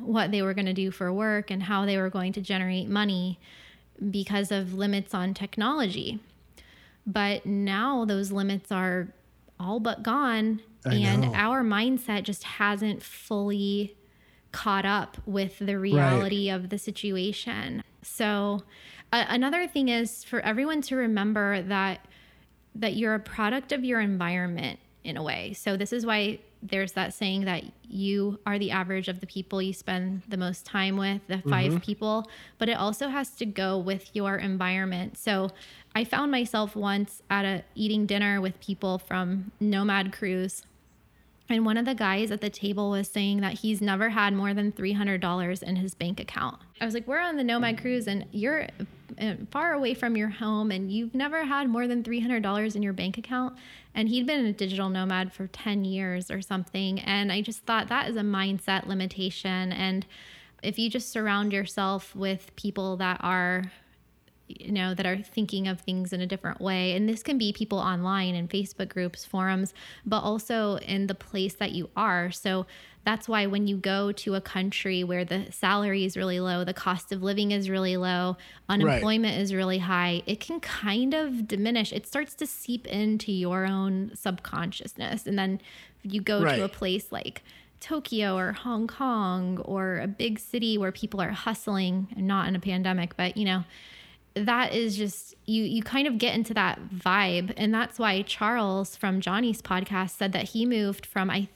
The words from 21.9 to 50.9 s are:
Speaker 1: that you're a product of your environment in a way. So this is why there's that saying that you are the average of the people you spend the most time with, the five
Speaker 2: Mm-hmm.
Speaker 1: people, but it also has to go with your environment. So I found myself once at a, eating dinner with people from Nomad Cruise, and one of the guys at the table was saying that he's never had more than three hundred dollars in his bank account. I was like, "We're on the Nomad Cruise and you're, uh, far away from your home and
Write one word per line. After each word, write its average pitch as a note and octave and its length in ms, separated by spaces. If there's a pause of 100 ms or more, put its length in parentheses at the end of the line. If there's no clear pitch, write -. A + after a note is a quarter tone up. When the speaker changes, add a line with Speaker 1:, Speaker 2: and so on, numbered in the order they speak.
Speaker 1:
that G#3+ 200
you're A3 200
a G#3+ 40
product A3+ 520
of C#4 120
your B3 160
environment F3+ 800 (240)
in - 140
a D#3 60
way. B2+ 300
So G3 240
this G3+ 160
is A#3+ 120
why G#3+ 340 (220)
there's F#3+ 300
that F#3+ 220
saying G3 320
that F3 180 (240)
you G3 580
are G3+ 140
the G3 120
average F#3+ 360
of F#3 140
the - 40
people F#3+ 360
you F#3+ 100
spend F#3 560
the G3+ 80
most F3+ 300
time F#3+ 320
with, G3 300
the F#3+ 160
five C#3 280
Speaker 2:
Mm-hmm. E3+ 80
Speaker 1:
people, G#3+ 500 (280)
but A3+ 100
it A#3 60
also G#3+ 340
has C4+ 300
to A#3+ 80
go F#3+ 320
with F#3+ 360
your G3 220
environment. F#3+ 800
So F#3+ 340 (440)
I A3 80
found C#4+ 280
myself A3 440
once G3+ 540
at G3 160
a, F#3+ 180 (120)
eating G#3+ 300
dinner G3+ 360
with F#3+ 180
people F#3 400
from F#3 520 (100)
Nomad G3 500
Cruise, F#3 520 (880)
and A3+ 140
one G#3+ 120
of A#3 80
the C4 100
guys G#3 340
at G#3 120
the G#3 100
table G3+ 400
was G3+ 180
saying G3+ 320
that G3 180
he's G#3+ 220
never G3+ 280
had G#3 240
more G3 200
than G#3 180
three G3 220
hundred G3+ 260
dollars F3+ 440
in F#3 140
his F#3 180
bank F3 240
account. - 400 (200)
I A3 60
was A3+ 80
like, A#3 140
"We're C#4 140
on F4 160
the C#4 60
Nomad A#3 360
Cruise B3 280
and G3+ 240
you're, C#4 360 (520)
uh, G#3+ 140 (160)
far D#4+ 240
away C4 220
from A#3+ 200
your G#3+ 140
home G#3+ 420
and F#3+ 200